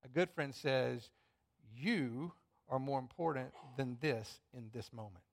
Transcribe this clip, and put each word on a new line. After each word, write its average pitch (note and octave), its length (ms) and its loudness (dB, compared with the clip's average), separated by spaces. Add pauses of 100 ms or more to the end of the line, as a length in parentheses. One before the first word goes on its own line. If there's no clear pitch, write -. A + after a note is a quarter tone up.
A - 20 -14
good E3 220 2
friend C#3 260 -2
says, B2 540 2 (640)
"You D3 560 2 (380)
are C3 100 4
more C3+ 200 0
important C3 540 -2 (220)
than B2+ 240 -2
this A#2+ 400 0 (140)
in A#2+ 200 -10
this A#2+ 200 -8
moment. G#2 400 -12